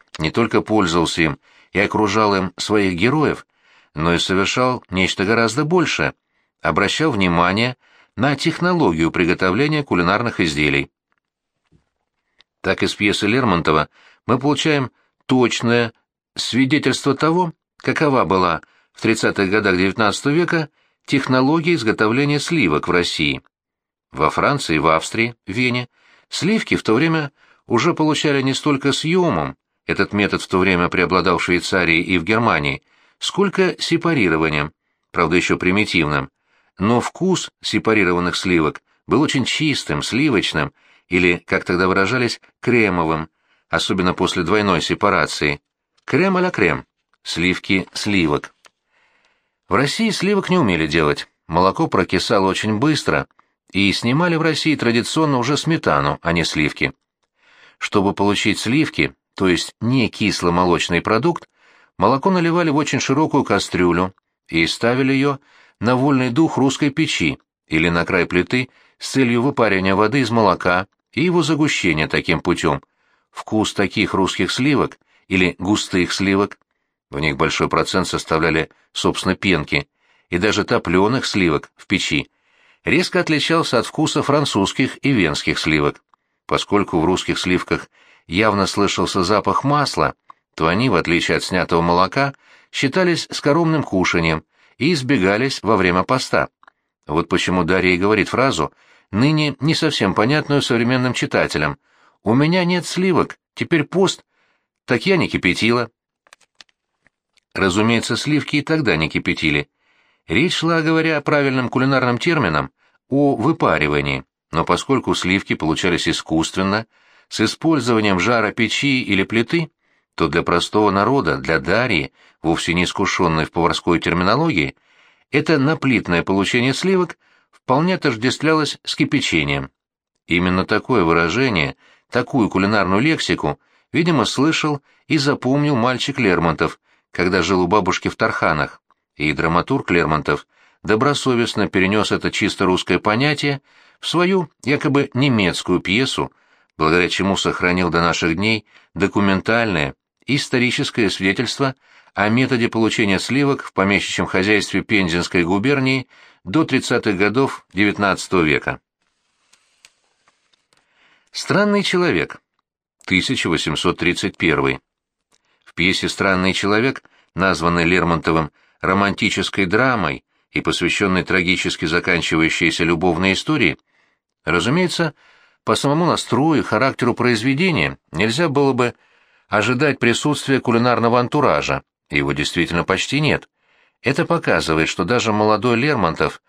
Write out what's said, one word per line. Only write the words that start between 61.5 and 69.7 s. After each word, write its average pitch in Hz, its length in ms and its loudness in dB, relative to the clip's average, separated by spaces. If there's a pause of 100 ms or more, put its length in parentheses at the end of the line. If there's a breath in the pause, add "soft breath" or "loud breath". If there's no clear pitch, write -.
молоко 131 340 2
наливали 170 380 2
в 139 60 0
очень 143 240 0
широкую 139 440 0
кастрюлю 90 720 0 (340)
и 82 180 0
ставили 127 480 0
ее 135 260 0 (400 soft breath)
на 120 160 2
вольный 131 340 2
дух 156 280 0
русской 135 320 0
печи 135 500 -2 (280)
или 80 200 0
на 85 160 2
край 87 220 2
плиты 90 440 0 (280 soft breath)
с - 140 -12
целью 120 300 2
выпаривания 98 540 2